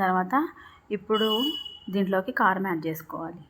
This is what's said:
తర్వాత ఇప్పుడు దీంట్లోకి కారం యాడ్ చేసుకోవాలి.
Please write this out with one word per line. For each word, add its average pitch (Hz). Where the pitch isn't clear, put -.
తర్వాత 185
ఇప్పుడు 214
దీంట్లోకి 190
కారం 190
యాడ్ 165
చేసుకోవాలి. 165